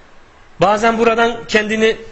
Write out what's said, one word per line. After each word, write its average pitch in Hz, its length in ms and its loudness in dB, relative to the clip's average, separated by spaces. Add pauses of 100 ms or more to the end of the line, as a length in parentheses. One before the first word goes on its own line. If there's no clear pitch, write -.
(600)
Bazen 214 380 2
buradan 233 500 0
kendini 220 480 0 (160)